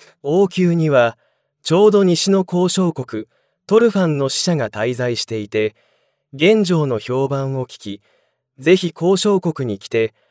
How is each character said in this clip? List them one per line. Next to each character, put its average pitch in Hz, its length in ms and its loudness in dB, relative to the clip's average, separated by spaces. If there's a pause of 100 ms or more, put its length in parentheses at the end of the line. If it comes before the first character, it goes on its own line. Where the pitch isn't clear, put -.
(240)
王 185 320 2
宮 175 180 2
に 160 160 2
は、 120 280 2 (440)
ち - 100 -4
ょ 202 160 6
う - 20 4
ど 202 120 4
西 180 280 2
の 190 200 2
交 180 200 0
渉 180 220 0
国、 113 340 -10 (400)
ト 208 120 4
ル 233 120 4
フ 202 80 -4
ァ 185 80 0
ン 151 120 -2
の 139 100 -2
使 - 140 -6
者 175 140 -2
が 117 140 -4
滞 117 240 -4
在 123 220 -4
し - 100 -6
て 110 140 -6
い 104 80 -10
て、 107 280 -2 (560)
玄 196 320 2
奘 165 220 0
の 120 120 -2
評 131 300 -4
判 135 320 -6
を 120 60 -8
聞 - 120 -18
き、 101 240 -14 (560)
「ぜ 160 180 2
ひ 175 180 -2
交 185 240 0
渉 196 220 0
国 139 300 -6
に 98 80 -6
来 - 100 -20
て、 110 260 -2 (160)